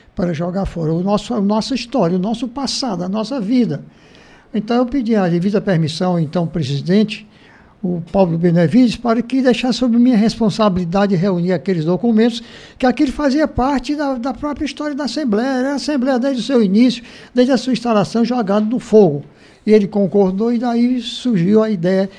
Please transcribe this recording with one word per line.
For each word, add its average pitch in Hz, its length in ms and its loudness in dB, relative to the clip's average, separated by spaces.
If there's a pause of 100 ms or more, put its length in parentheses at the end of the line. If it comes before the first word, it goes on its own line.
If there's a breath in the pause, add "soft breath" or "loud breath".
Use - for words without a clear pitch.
(160 soft breath)
para 175 160 -2
jogar 175 340 -4
fora. 165 280 -4
O 175 100 -2
nosso, 202 300 -2
a 220 80 -2
nossa 214 340 0
história, 185 400 -2
o 185 60 0
nosso 226 260 -4
passado, 247 560 -6
a 180 60 -6
nossa 220 320 -4
vida. 196 420 0 (720 soft breath)
Então 214 240 -2
eu 254 80 2
pedi 240 320 0
a 190 100 2
devida 180 320 0
permissão, 180 580 0
então, 165 260 -2
ao 165 40 -4
presidente, 160 800 -2 (540 soft breath)
o 175 200 -4 (120)
Paulo 180 240 2
Benevides, 175 580 4
para 233 260 -2
que 262 200 -2
deixasse 247 380 0
sob 240 180 2
minha 240 180 4
responsabilidade 202 1000 0
reunir 180 340 0
aqueles 175 320 -2
documentos, 220 580 2 (360 loud breath)
que - 80 -2
aquilo 254 260 2
fazia 294 340 0
parte 277 480 -2
da, 285 200 -4
da 254 200 -6
própria 294 300 -6
história 302 320 -6
da 294 80 -6
Assembleia. 254 560 -2
Era 269 140 -2
a - 20 -4
Assembleia 269 420 -2
desde 262 220 -2
o 208 60 -4
seu 240 180 2
início, 208 400 2 (320 loud breath)
desde 247 160 4
a 254 60 4
sua 262 160 -2
instalação, 220 500 0
jogado 214 420 0
no 220 140 -2
fogo. 170 460 4 (400 soft breath)
E 208 80 4
ele 214 120 6
concordou, 202 680 0
e 233 60 0
daí 240 420 0
surgiu 214 600 0
a 220 80 0
ideia 190 500 0